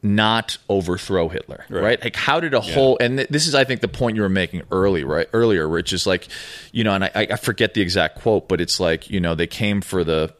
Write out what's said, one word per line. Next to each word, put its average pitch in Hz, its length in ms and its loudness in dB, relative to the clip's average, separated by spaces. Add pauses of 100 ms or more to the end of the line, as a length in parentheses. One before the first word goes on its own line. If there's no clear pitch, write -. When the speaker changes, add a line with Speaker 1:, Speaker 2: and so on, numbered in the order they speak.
Speaker 1:
not 110 560 0 (100)
overthrow 90 600 0
Hitler, - 400 -10
Speaker 2:
Right. 92 140 -4
Speaker 1:
right? 113 200 0
Like, 117 140 -6
how 156 240 0
did 160 120 -2
a 117 100 4
Speaker 2:
Yeah. 92 100 -6
Speaker 1:
whole, 135 260 4
and 123 200 0
th-, - 100 -4
this 147 180 0
is, 147 80 -2
I 135 80 6
think, 127 160 -2
the 120 80 -2
point 113 300 -2
you 107 40 0
were 101 80 2
making 92 400 -2
early, 92 360 2
right, 78 260 0
earlier, 110 380 4
which 85 240 -2
is 90 120 -2
like, 92 220 0 (460)
you 117 100 0
know, 104 100 2
and 98 120 0
I, - 100 -4
I 104 220 0
forget - 360 0
the 107 80 0
exact 87 380 0
quote, 107 300 0
but 90 100 2
it's 87 220 -2
like, 82 280 0
you 98 120 -2
know, 85 120 0
they 82 140 -2
came 104 320 -2
for 92 240 -2
the 80 360 0